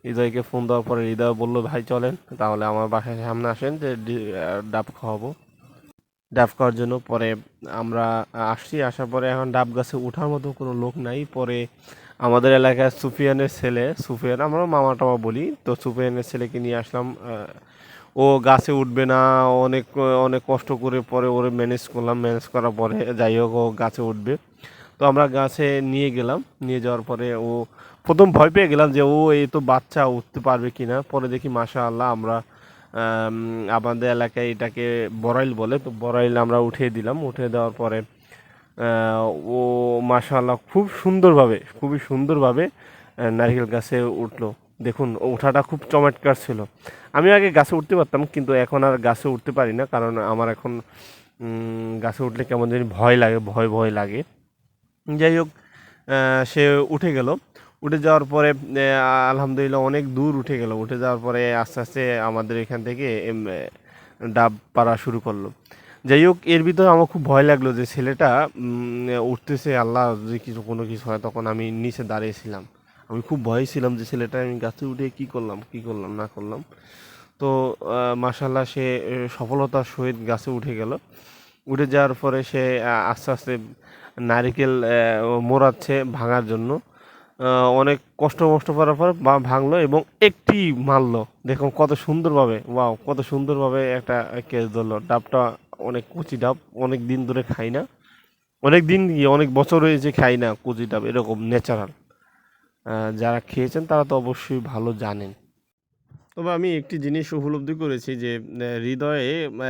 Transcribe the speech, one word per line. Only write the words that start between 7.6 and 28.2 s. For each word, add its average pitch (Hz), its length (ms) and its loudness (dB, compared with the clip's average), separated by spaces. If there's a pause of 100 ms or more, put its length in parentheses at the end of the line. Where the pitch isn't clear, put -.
আমরা 113 640 -4
আসছি, 117 500 -4
আসার 127 280 -4
পরে 127 180 -2
এখন 131 220 -4
ডাব 120 240 0
গাছে 127 220 -4
ওঠার 123 300 -6
মতো 143 240 -4
কোনো 127 220 -8
লোক 123 240 -4
নাই। 131 360 -6
পরে 120 340 -4 (520)
আমাদের 123 340 6
এলাকায় 131 360 6
সুফিয়ানের 135 600 0
ছেলে, 123 440 -2 (120)
সুফিয়ান, 123 360 -4
আমরা 156 240 0
মামা 139 300 2
টামা 127 220 2
বলি, 117 380 -4 (100)
তো 123 100 -2
সুফিয়ানের 123 480 -4
ছেলেকে 120 360 -8
নিয়ে 120 160 -4
আসলাম। 123 440 -6
আহ, 110 280 -12 (680)
ও 135 240 6
গাছে 131 320 6
উঠবে 131 340 2
না, 131 420 4
অনেক, 127 500 0
অনেক 131 500 2
কষ্ট 135 240 -2
করে 127 300 -2
পরে 123 260 -2
ওরে 123 220 0
ম্যানেজ 120 380 -2
করলাম। 120 320 -2
ম্যানেজ 117 240 -2
করার 120 340 -2
পরে 113 380 -2
যাই 113 220 2
হোক, 117 160 2
ও 117 180 0
গাছে 113 300 -4
উঠবে। 113 360 -4 (640)
তো 143 60 2
আমরা 143 220 6
গাছে 135 540 0
নিয়ে 135 300 -2
গেলাম। 123 320 -2 (180)
নিয়ে 127 200 -4
যাওয়ার 120 200 -2
পরে 120 340 -6
ও 117 300 -4 (380)
প্রথম 175 280 8